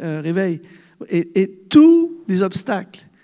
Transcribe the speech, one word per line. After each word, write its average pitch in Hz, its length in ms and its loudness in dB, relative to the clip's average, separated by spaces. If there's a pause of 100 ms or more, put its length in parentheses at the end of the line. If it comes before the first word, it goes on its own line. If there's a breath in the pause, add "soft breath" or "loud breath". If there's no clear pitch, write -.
un 156 200 -8
réveil. 170 400 -4 (480 soft breath)
Et, - 320 -2
et 196 60 -2 (220)
tous 330 440 4 (140)
les 185 140 -2
obstacles, 196 680 -6 (160)